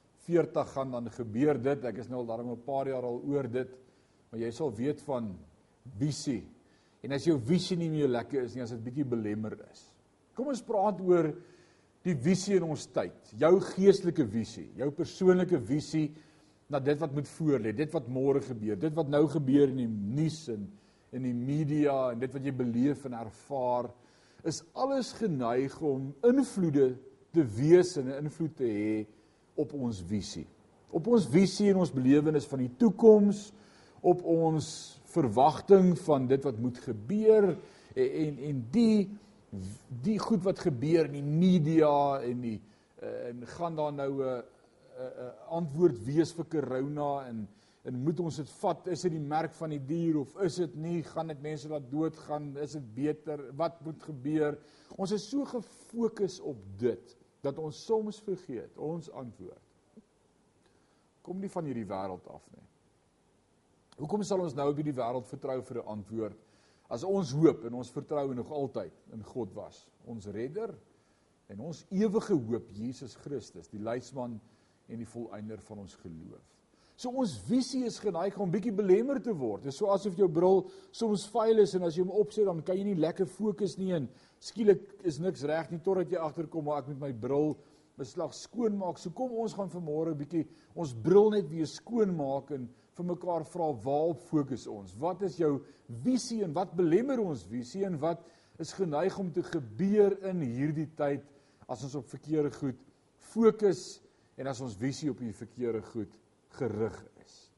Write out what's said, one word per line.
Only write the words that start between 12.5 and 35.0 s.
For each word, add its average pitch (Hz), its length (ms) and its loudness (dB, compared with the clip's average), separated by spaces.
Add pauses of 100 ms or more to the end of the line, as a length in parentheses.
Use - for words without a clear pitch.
in 180 80 4
ons 156 240 -6
tyd. - 500 -6
Jou 165 220 8
geestelike 180 680 4
visie, 101 500 -6
jou 127 160 -2
persoonlike 180 680 4
visie 151 500 0 (600)
na 143 100 -2
dit 143 200 2
wat 151 140 -2
moet 143 140 -2
voorlê, 123 480 0
dit 151 180 -2
wat 143 140 -2
môre 135 340 2
gebeur, 107 380 -4
dit 156 140 0
wat 151 160 0
nou 147 180 4
gebeur 143 420 6
in 131 80 -2
die 123 100 0
nuus 113 640 -2
en 104 160 -6 (500)
in 127 80 -4
die 123 100 -2
media 139 760 2
en 117 80 -6
dit 127 140 -4
wat 139 100 -6
jy 139 80 -2
beleef 127 540 0
en 127 80 -6
ervaar, 123 800 -4 (540)
is - 180 -4 (100)
alles 269 400 -2
geneig 135 680 0
om 135 280 -2 (160)
invloede 165 680 4 (380)
te 165 120 6 (100)
wees 165 420 8
en 127 120 -4
'n 139 160 -6
invloed 151 320 -4
te 135 80 0
hê 107 400 0 (500)
op 147 180 -2
ons 120 340 -4
visie. 92 380 -4 (500)
Op 165 160 0
ons 214 200 6
visie 190 400 6
en 185 120 6
ons 143 100 0
belewenis 143 560 4
van 131 140 -2
die 120 160 -4
toekoms, 214 680 8 (560)
op 175 240 6
ons 160 380 4 (480)